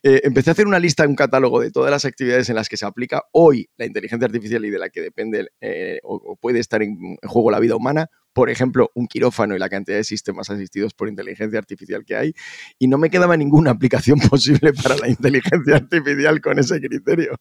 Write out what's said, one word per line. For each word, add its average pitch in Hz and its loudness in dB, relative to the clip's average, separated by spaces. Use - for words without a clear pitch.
Eh, 135 6
empecé 135 2
a 165 4
hacer 208 2
una 196 2
lista, 170 2
un 143 0
catálogo 127 2
de 117 -4
todas 135 0
las 143 -2
actividades 123 -2
en 120 -2
las 110 -4
que 107 -10
se 104 -8
aplica 123 -6
hoy 151 6
la 120 -6
inteligencia 107 -4
artificial 110 -4
y 104 -6
de 95 -4
la 87 -8
que 87 -12
depende, 107 -6
eh, 90 -8
o, - -10
o - -14
puede 120 -2
estar 110 -2
en, 104 -6
en - -14
juego 113 2
la 104 0
vida 110 2
humana. 151 -2
Por 123 2
ejemplo, 123 0
un 120 -4
quirófano 113 -2
y 92 -4
la 92 -4
cantidad 98 -6
de 107 0
sistemas 101 -10
asistidos 101 -6
por 104 -6
inteligencia 104 -8
artificial 95 -10
que - -8
hay. 156 -2
Y 131 2
no 131 4
me 156 2
quedaba 175 4
ninguna 151 4
aplicación 123 2
<laughs> - 6
posible 143 4
para 131 -2
la 120 -6
inteligencia 139 2
artificial 143 0
con 143 -2
ese 143 0
criterio. - -2